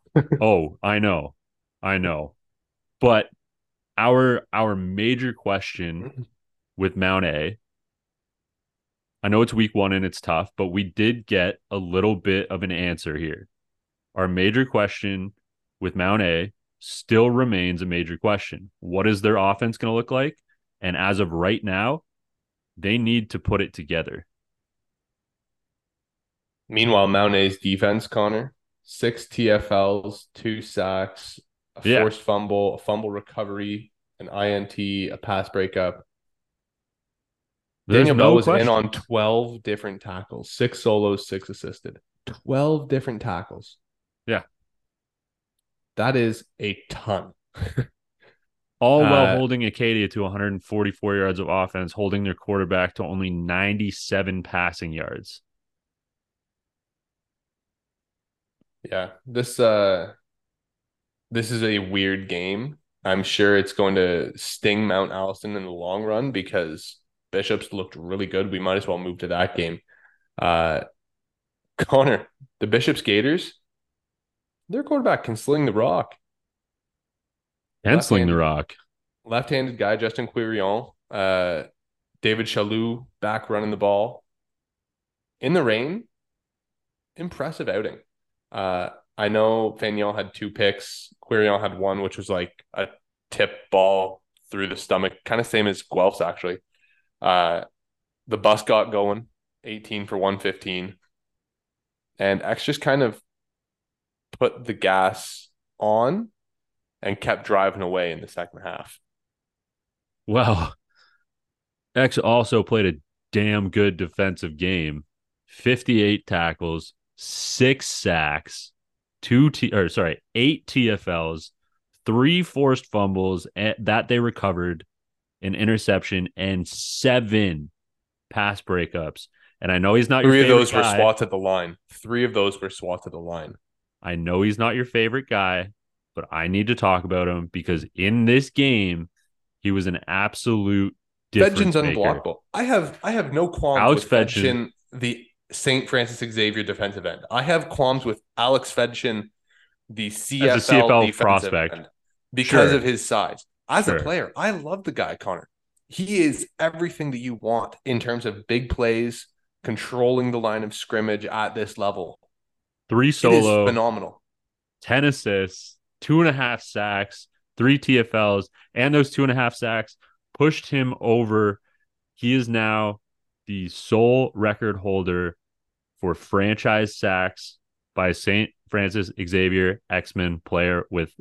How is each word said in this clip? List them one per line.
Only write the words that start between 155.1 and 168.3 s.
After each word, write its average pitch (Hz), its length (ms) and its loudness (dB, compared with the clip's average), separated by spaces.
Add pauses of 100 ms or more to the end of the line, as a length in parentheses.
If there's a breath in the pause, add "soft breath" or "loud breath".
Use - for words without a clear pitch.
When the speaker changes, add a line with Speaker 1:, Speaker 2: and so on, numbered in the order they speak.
Speaker 1:
Connor. 87 340 -10 (380)
He 190 340 -2
is 147 260 0 (120)
everything 165 520 -4
that 123 80 -6
you 123 160 -8
want 110 400 -4 (100)
in 120 140 -2
terms 120 260 -6
of 104 220 -10
big 123 220 -2
plays, 117 580 -2 (360)
controlling 123 680 0
the 117 80 -2
line 110 240 -2
of 104 100 -10
scrimmage 107 520 -4
at 107 280 -4
this 107 240 -8
level. 101 420 -6 (720)
Speaker 2:
Three 123 200 6
Speaker 1:
It 147 60 2
is - 40 -10
Speaker 2:
solo, 107 460 6
Speaker 1:
phenomenal. 110 560 -2 (600)
Speaker 2:
ten 131 220 0
assists, 101 760 -2 (220)
two 160 220 2
and 165 80 4
a 135 40 2
half 123 280 -2
sacks, 101 640 -6 (300)
three 135 200 6
T 131 220 4
F 113 140 0
Ls, 101 360 2 (240 soft breath)